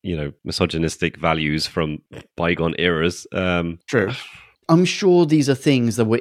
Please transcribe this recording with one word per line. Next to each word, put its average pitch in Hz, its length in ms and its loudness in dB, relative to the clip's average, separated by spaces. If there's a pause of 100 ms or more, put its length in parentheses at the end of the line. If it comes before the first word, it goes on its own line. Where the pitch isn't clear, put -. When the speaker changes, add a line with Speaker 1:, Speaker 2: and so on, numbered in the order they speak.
Speaker 1:
you 90 140 -6
know, 73 160 -6 (120)
misogynistic 80 720 -2
values 78 500 -2
from 76 360 -6 (340)
bygone 82 420 -2
eras. 85 540 -2
Um, 87 540 -2
Speaker 2:
True. 107 240 0 (580)
I'm 165 160 6
sure 175 420 4
these 147 240 2
are 135 60 2
things 123 400 2
that 117 80 2
were 113 160 2